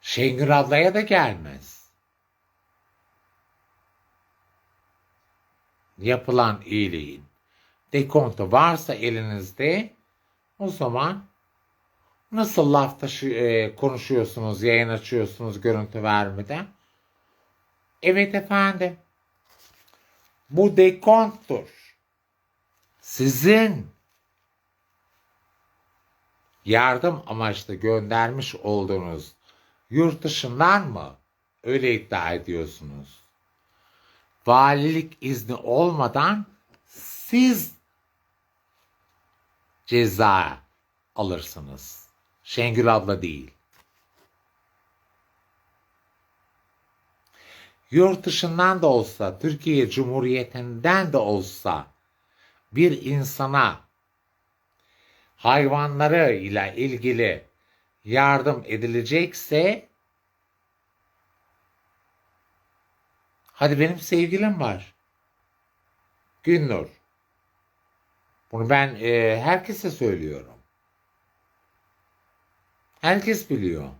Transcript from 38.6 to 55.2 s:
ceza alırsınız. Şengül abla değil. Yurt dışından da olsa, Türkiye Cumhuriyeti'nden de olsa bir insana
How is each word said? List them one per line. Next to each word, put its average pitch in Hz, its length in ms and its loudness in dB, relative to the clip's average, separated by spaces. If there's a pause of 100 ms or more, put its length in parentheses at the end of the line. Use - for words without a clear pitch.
ceza 98 720 2 (560)
alırsınız. 78 960 -10 (340)
Şengül 117 540 0
abla 98 260 -2
değil. 73 280 -10 (4000)
Yurt 180 340 4
dışından 180 580 0
da 165 40 4
olsa, 107 520 0
Türkiye 147 520 0
Cumhuriyeti'nden 127 1200 -2
de 139 40 0
olsa 95 680 -2 (840)
bir 151 300 2
insana 135 800 -2 (1600)